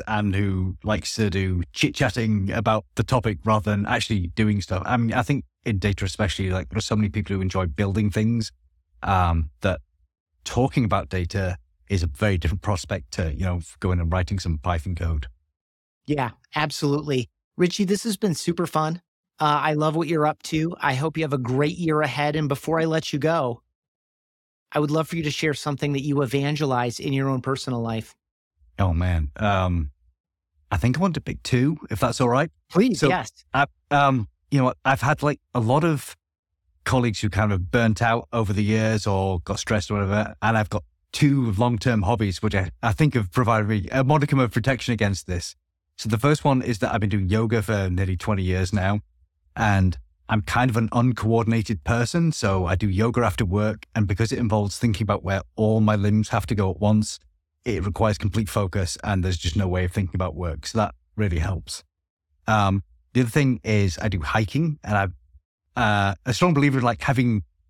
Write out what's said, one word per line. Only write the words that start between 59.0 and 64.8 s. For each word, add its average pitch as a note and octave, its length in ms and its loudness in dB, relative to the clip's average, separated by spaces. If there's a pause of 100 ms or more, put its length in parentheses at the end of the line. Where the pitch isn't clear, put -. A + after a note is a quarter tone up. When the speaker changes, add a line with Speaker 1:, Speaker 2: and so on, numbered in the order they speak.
Speaker 1:
and F#2+ 200 0
there's F2+ 140 0
just - 180 -4
no G2 120 0
way F2+ 180 0
of F#2 60 -4
thinking G2+ 240 -4
about F2+ 200 -4
work. E2+ 320 -6
So A2+ 120 -2
that - 160 -2 (200)
really F#2 240 -2
helps. E2 440 -6 (640)
Um, G2+ 360 2 (300)
the B2 80 2
other A#2+ 80 0
thing C3+ 340 2
is G2+ 380 2
I G#2+ 80 -2
do F#2+ 100 -2
hiking, C3+ 640 -2